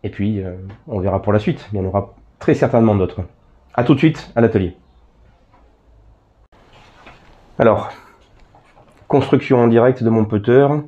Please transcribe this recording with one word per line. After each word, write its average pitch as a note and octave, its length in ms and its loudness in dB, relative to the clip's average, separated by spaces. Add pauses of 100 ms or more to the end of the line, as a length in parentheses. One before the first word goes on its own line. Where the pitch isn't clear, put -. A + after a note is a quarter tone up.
et G#2 60 -8
puis, G2+ 320 -4
euh, F#2 120 -10 (340)
on A2+ 120 -6
verra F#2+ 220 -2
pour G#2 120 0
la G#2+ 60 4
suite. B2+ 320 -6
Il G#2 60 -6
y F#2 40 -4
en F#2+ 40 -4
aura G2 300 -4 (240)
très - 160 2
certainement A2+ 400 2
d'autres. F#2 260 -4 (540)
À C3 80 0
tout C3 100 4
de B2 60 2
suite, - 360 -2
à A#2 60 2
l'atelier. G#2 340 0 (2750)
Alors, A2+ 320 2 (1160)
construction C3 520 0
en A#2+ 80 4
direct A#2 360 2
de A2+ 60 2
mon A2+ 160 2
putter. A#2 420 2 (200)